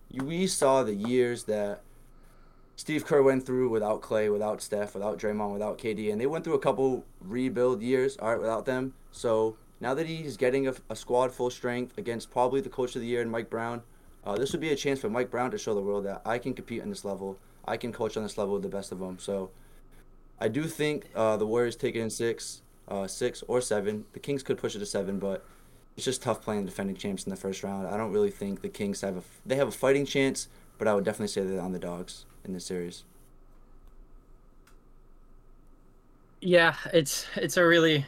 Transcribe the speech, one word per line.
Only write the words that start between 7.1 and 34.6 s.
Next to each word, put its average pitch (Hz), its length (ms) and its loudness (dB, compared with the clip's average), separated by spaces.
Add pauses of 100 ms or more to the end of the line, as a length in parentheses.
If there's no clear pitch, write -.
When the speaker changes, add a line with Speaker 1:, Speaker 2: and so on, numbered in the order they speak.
Speaker 1:
rebuild 123 600 0
years, 127 340 2
all 110 140 0
right, 117 100 0
without 110 240 -2
them. 131 300 -2 (160)
So 110 440 2 (240)
now 120 140 -2
that 160 140 -2
he's 160 280 -8
getting 131 320 2
a, 131 60 0 (160)
a 113 60 -8
squad 123 360 2
full 123 200 0
strength 123 480 -4
against 113 320 -6
probably 127 280 4
the 131 100 -4
coach 123 260 -2
of 123 60 -4
the 117 60 -6
year 120 140 0
in 113 80 -2
Mike 117 220 -4
Brown, 117 320 -4 (420)
uh, 101 100 -2
this 131 160 0
would 170 100 -2
be 156 100 0
a 139 40 2
chance 135 240 0
for 107 120 -2
Mike 123 180 0
Brown 120 220 0
to 107 80 -4
show 110 160 -2
the 101 60 0
world 101 240 -2
that 98 200 -6
I 117 140 0
can 127 160 -4
compete 117 260 -8
on - 80 -6
this 98 160 -8
level, 95 320 -6 (280)
I 113 120 -2
can 117 140 -6
coach 110 260 -4
on 107 60 0
this 101 140 -6
level 101 160 0
with 98 100 0
the 98 60 -4
best 95 220 -6
of 92 60 -6
them. 92 220 -8
So 98 320 -4 (880)
I 113 80 2
do 127 160 0
think, 151 520 -2
uh, 110 220 4
the 107 80 0
Warriors 117 300 2
take 120 200 0
it 113 60 0
in 113 80 -2
six, - 520 -2 (260)
uh, 98 200 -2
six - 400 -4
or 123 140 2
seven. 107 520 0
The - 60 -14
Kings 143 240 -4
could 127 140 0
push 113 180 -4
it 101 40 -8
to 101 60 -6
seven, 98 340 -2
but 95 260 -4 (500)
it's - 100 -8
just 127 160 -2
tough 113 200 0
playing 104 200 -2
the 92 80 -4
defending 98 260 -4
champs 98 280 -6
in - 60 -6
the 95 60 -4
first 95 280 -6
round. 98 240 -4
I 98 100 -2
don't 110 140 -2
really 104 200 4
think 98 300 -6
the 98 80 -6
Kings 101 320 -4
have 98 140 -2
a 90 40 -8
f-, - 260 -16
they 127 100 0
have 139 120 4
a 107 40 -4
fighting 139 340 2
chance, 135 440 0 (280)
but 107 100 0
I 107 60 6
would 98 120 2
definitely 107 220 0
say 101 140 -2
they're 95 160 -2
the 87 60 -4
underdogs 90 600 -8 (180)
in 95 80 -10
this 90 140 -8
series. 87 380 -8 (3500)